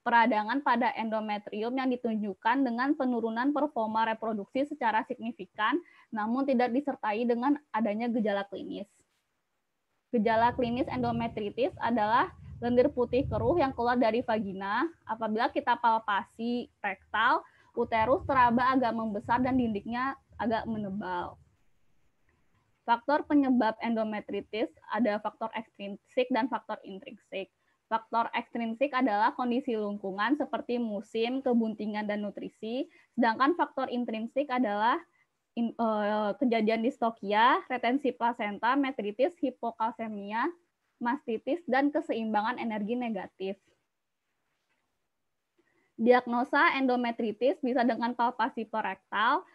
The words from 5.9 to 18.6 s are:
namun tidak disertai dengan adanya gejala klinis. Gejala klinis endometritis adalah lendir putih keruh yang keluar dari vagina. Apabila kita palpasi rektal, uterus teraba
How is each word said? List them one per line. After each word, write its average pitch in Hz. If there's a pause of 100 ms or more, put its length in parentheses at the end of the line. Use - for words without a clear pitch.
namun 226
tidak 247
disertai 240
dengan 240 (160)
adanya 220
gejala 202
klinis. 190 (1300)
Gejala 226
klinis 240
endometritis 233
adalah 240 (320)
lendir 247
putih 247
keruh 226
yang 269
keluar 240
dari 240
vagina. 202 (240)
Apabila 220
kita 254
palpasi 226
rektal, 220 (320)
uterus 233
teraba 247